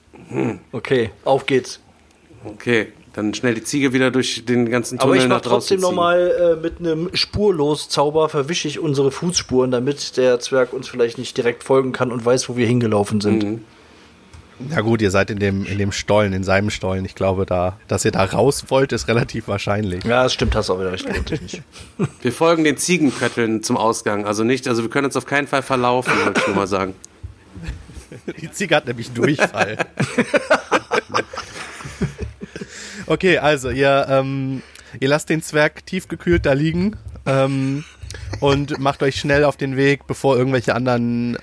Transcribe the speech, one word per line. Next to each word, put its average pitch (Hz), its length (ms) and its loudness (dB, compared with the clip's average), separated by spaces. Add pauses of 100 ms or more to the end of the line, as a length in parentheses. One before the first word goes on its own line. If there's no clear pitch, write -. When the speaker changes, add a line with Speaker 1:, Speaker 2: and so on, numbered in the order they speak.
(300)
Speaker 1:
Hm. 123 300 -2 (120)
Okay, 117 400 0 (120)
auf 135 220 2
geht's. 131 340 0 (640)
Speaker 2:
Okay, 110 440 -2 (260)
dann 104 200 -2
schnell 123 200 0
die 113 100 -8
Ziege 135 300 0
wieder 131 180 4
durch 120 340 -2
den 120 240 2
ganzen 120 300 -2
Speaker 1:
Aber 131 120 4
Speaker 2:
Tunnel 131 120 6
Speaker 1:
ich 127 60 2
mach 123 80 2
Speaker 2:
nach - 40 -2
draußen 123 360 2
Speaker 1:
trotzdem - 20 2
Speaker 2:
ziehen. 185 100 2
Speaker 1:
nochmal, 175 680 2
äh, 160 40 -10
mit 165 180 -6
einem 165 340 -2
Spurloszauber 151 1120 2
verwische 151 400 -2
ich 143 120 -6
unsere 139 300 2
Fußspuren, 127 600 0
damit 131 460 -2
der 127 240 4
Zwerg 131 320 0
uns 131 160 -8
vielleicht 117 280 0
nicht 120 200 -8
direkt 120 260 0
folgen 131 300 2
kann 127 180 -2
und 117 140 -4
weiß, 127 240 2
wo 120 80 -6
wir 120 100 2
hingelaufen 107 540 2
sind. 104 220 2
Speaker 2:
Mhm. 110 180 -4 (1080)
Speaker 3:
Na 156 100 -2
gut, 113 220 2
ihr 98 100 2
seid 98 200 2
in 101 80 -4
dem, 98 260 0
in 98 120 -6
dem 98 140 0
Stollen, 101 400 2
in 92 140 -2
seinem 98 240 2
Stollen. 95 340 -4
Ich 92 100 -10
glaube, 95 320 0
da, 92 320 -2 (120)
dass 98 160 0
ihr 110 80 2
da - 100 2
raus 113 460 2
wollt, 135 240 2
ist - 160 -4
relativ 117 400 0
wahrscheinlich. 101 560 -2
Speaker 1:
Ja, 123 180 4
das 127 100 0
stimmt, 110 220 0
hast 107 140 -2
auch 95 100 -2
wieder 92 140 -4
recht, 92 200 -8
lohnt - 140 -4
sich 156 140 -6
nicht. 175 200 -14 (300)
Speaker 2:
<laughs> - 300 -6
Wir 123 100 0
folgen 165 320 4
den 143 140 2
Ziegenkötteln 120 840 0
zum 123 120 0
Ausgang. 107 500 0
Also 107 200 0
nicht, 127 240 0
also 117 120 0
wir 113 80 -2
können 139 180 0
uns 131 100 -4
auf 123 80 -4
keinen 143 220 -2
Fall 135 140 -2
verlaufen, 123 520 0 (100)
wollte 101 160 0
ich 104 80 0
nur 101 80 0
mal 98 120 0
sagen. 95 280 -2 (720)
Speaker 3:
<laughs> - 760 -14
Die 165 80 -12
Ziege 160 280 0
hat 151 100 -2
nämlich 120 240 -6
Durchfall. 113 720 0
<laughs> - 40 -20 (3250)
Okay, 165 300 2
also 135 320 0
ihr, 139 400 4
ähm, 135 520 0 (380)
ihr 131 100 0
lasst 147 200 0
den 160 140 0
Zwerg 151 420 0
tiefgekühlt 175 600 -2
da 143 80 4
liegen, 165 440 0 (280)
ähm, 135 580 0 (560)
und 143 400 0
macht 139 240 0
euch 139 160 0
schnell 147 240 4
auf 139 140 2
den 135 200 -4
Weg, 139 300 2
bevor 135 300 2
irgendwelche 127 360 2
anderen, 120 680 0